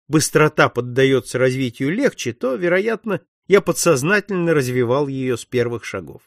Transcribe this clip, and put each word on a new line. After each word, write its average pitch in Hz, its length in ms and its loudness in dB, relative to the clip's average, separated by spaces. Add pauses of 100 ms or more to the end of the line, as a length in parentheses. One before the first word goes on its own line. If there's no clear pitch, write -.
быстрота 151 640 2
поддаётся 127 680 0
развитию 131 540 -2
легче, 202 400 -2
то, 254 240 -4
вероятно, 196 680 -2 (260)
я 190 120 6
подсознательно 170 960 0
развивал 127 560 0
её 131 260 -4
с - 80 -10
первых 120 400 -2
шагов. 85 440 -12